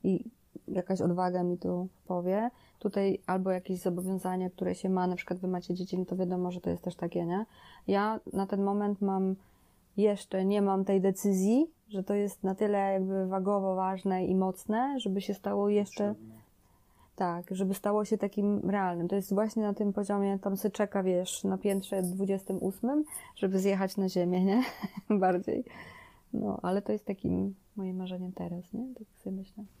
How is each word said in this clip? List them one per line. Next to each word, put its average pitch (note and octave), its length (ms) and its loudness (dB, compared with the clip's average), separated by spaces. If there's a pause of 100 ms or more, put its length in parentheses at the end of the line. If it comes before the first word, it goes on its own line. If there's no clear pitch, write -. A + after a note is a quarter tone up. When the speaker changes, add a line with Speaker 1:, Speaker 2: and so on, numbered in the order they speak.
Speaker 1:
I F#3+ 200 2 (440)
jakaś F#3 320 -2
odwaga F3+ 420 2
mi F3 160 0
tu F3+ 300 -2 (180)
powie. F#3 440 0 (280)
Tutaj G3 480 0
albo F#3+ 240 0
jakieś F#3 300 -2
zobowiązania, F#3 720 -2
które F3+ 240 -2
się F#3+ 140 -4
ma, F#3 180 2
na F3+ 100 0
przykład - 220 -6
wy F#3 100 -4
macie F3+ 260 -4
dzieci, F#3 240 -4
no F#3 60 -2
to F3+ 120 -4
wiadomo, F3+ 360 0
że F3+ 80 -8
to F3 100 -2
jest E3+ 120 -4
też F3 120 -6
takie, F3 320 -2
nie? F#3 200 0 (400)
Ja G#3 340 0 (120)
na G3 140 0
ten G3 160 -2
moment G3+ 380 0
mam, F#3+ 360 0 (600)
jeszcze G3 480 2
nie G3+ 180 4
mam G3 220 4
tej G3 160 4
decyzji, G3 680 4 (220)
że G3 160 -6
to G3+ 100 -2
jest G3+ 280 -2
na F#3+ 120 0
tyle G#3 240 2 (140)
jakby F#3+ 340 0
wagowo F#3+ 480 0
ważne F#3 500 0
i F#3 100 2
mocne, G#3+ 680 0
żeby G3 200 -2
się G3 140 -4
stało G3+ 340 0
jeszcze G#3 400 2
Speaker 2:
Potrzebne. A2 260 -8 (840)
Speaker 1:
tak, F3 340 -2
żeby F#3+ 240 0
stało G#3 300 0
się G#3 140 0
takim G3+ 520 0
realnym. F3+ 380 0
To G3 80 2
jest G3 180 0
właśnie G#3+ 280 2
na G#3 120 0
tym G3+ 180 0
poziomie, G3 460 0
tam G3 180 -2
se - 140 0
czeka, G3+ 320 -2
wiesz, F#3 420 0
na F#3+ 140 0
piętrze G3 440 -2
dwudziestym F#3+ 600 -2
ósmym, C4 420 0 (320)
żeby F#3+ 220 0
zjechać F#3+ 380 2
na F#3+ 120 2
ziemię, F3+ 360 2
nie? G3+ 180 6 (480)
<laughs> G#3+ 80 4
Bardziej. F#3 460 2 (680)
No, G#3 300 -2
ale F#3+ 200 0
to G3+ 100 -4
jest G#3+ 120 -4
takim F#3+ 500 -2 (220)
moim F#3+ 200 -4
marzeniem F#3 360 -6
teraz, F3 400 -8
nie? B3+ 220 -8
Tak A3 120 -16 (180)
sobie F#3+ 120 -6
myślę. F#3+ 280 -12 (160)